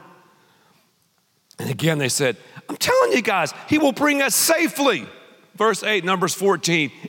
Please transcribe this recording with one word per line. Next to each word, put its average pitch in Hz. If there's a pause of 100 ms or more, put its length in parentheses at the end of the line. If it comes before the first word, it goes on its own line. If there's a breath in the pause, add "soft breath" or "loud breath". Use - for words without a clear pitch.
(1600 soft breath)
And 113
again, 147
they 135
said, 123 (300 loud breath)
"I'm -
telling 494
you 240
guys, 190 (160 loud breath)
he 302
will 294
bring 285
us 262
safely." 277 (500)
Verse 208
eight, 202
Numbers 180
fourteen, 170 (180)